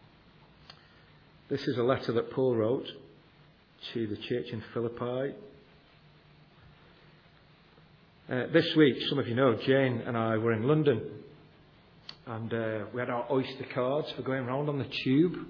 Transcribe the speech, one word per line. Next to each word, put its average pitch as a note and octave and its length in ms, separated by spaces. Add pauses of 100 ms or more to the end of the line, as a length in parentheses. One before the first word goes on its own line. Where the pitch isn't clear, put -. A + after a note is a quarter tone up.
(1500)
This C3+ 180
is B2 100
a A#2+ 60
letter B2+ 300
that - 180
Paul C3 240
wrote A2+ 320 (1040)
to A2+ 140
the G2+ 80
church A#2+ 380
in A2 100 (100)
Philippi. B2 600 (3000)
Uh, B2+ 240
this E3 240
week, C#3+ 180 (140)
some C#3 100
of A2 80
you A#2 80
know, B2 200
Jane B2+ 520
and B2 80
I A2+ 220
were A2+ 160
in A2 100
London, C#3+ 380 (1200)
and, A2+ 280
uh, A2 400
we B2 80
had B2 80
our A#2+ 200
Oyster C3 440
cards C#3 380
for - 100
going C3 240
round C#3 240
on C#3+ 80
the B2 100 (160)
tube. D3 320 (140)